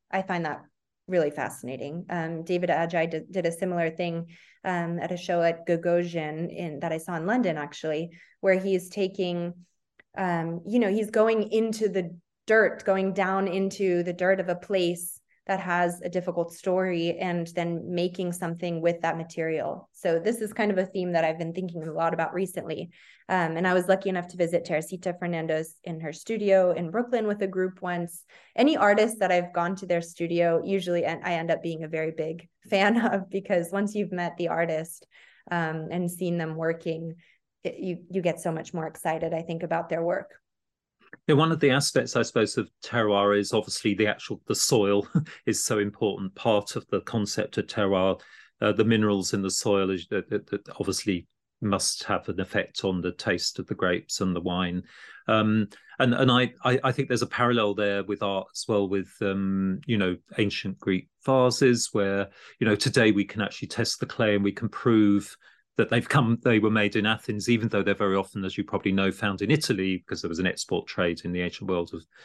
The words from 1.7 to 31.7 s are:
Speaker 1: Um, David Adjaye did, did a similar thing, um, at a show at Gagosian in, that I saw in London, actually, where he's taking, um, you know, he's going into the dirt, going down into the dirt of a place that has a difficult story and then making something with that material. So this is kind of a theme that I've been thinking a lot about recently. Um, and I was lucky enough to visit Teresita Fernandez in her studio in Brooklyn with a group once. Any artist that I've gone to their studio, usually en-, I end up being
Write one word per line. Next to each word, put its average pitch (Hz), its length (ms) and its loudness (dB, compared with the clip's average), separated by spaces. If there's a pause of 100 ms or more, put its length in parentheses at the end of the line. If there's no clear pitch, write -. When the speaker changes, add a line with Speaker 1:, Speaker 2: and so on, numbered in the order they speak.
Speaker 1:
Um, 165 340 -4
David 175 260 0
Adjaye 170 420 2
did, 160 200 -6
did 180 140 -2
a 165 60 0
similar 170 400 -2
thing, 170 360 -4 (360)
um, 170 360 -2
at 175 120 -4
a 180 60 -4
show 175 240 0
at 165 260 0
Gagosian 170 880 0
in, 151 240 -8
that 165 140 -4
I 160 40 -4
saw 170 180 -8
in 160 120 -4
London, 202 300 2
actually, 156 540 -6 (280)
where 190 180 4
he's 185 320 0
taking, 180 640 -4 (640)
um, 170 480 -2
you 214 140 2
know, 214 100 4
he's 208 220 -2
going 220 400 2
into 220 380 0
the 175 280 -4 (300)
dirt, - 380 4
going 190 280 2
down 190 340 0
into 190 560 0
the 175 100 -4
dirt 185 260 2
of 175 100 -2
a 175 60 0
place 175 640 -2 (260)
that 190 140 -2
has 175 420 0
a 180 60 -6
difficult 175 460 -4
story 175 640 0
and 175 280 -2
then 170 460 -4
making 175 380 -2
something 170 480 -6
with 170 220 0
that 165 160 0
material. 160 720 -6
So 170 260 -2
this 214 220 -2
is 214 140 -6
kind 208 180 0
of 190 60 0
a 190 80 2
theme 185 260 -4
that 165 140 4
I've 160 120 0
been 165 140 -6
thinking 170 320 -8
a 160 80 -8
lot 160 220 0
about 165 200 -2
recently. 180 580 -6 (360)
Um, 165 300 0
and 180 100 2
I 180 60 4
was 180 160 2
lucky 190 180 4
enough 180 220 -2
to 175 80 -16
visit 170 260 2
Teresita 175 560 -4
Fernandez 160 640 -2
in 160 160 -8
her 160 140 -8
studio 190 580 4
in 165 200 -2
Brooklyn 226 360 0
with 208 140 0
a 196 60 -2
group 185 340 -2
once. 175 420 -6 (320)
Any 294 220 4
artist 214 420 4
that 185 140 2
I've 175 180 2
gone 175 260 -2
to 190 80 -10
their 175 160 0
studio, 170 600 0
usually 180 400 0
en-, 160 220 -2
I 180 80 -2
end 165 180 0
up 165 100 0
being 165 220 -6